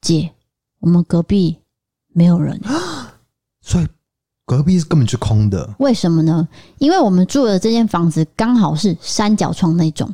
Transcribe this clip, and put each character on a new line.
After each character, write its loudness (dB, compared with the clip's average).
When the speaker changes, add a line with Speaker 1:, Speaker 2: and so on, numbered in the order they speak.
Speaker 1:
姐， -2
我 0
们 2
隔 -2
壁 -2
没 2
有 4
人。” -4
Speaker 2:
<gasps> -20
所 -2
以 0
隔 0
壁 2
根 0
本 2
就 -4
空 2
的。 -6
Speaker 1:
为 2
什 0
么 2
呢？ 0
因 2
为 2
我 2
们 2
住 0
的 0
这 0
间 2
房 0
子 0
刚 0
好 2
是 0
三 0
角 -2
窗 0
那 0
种 -8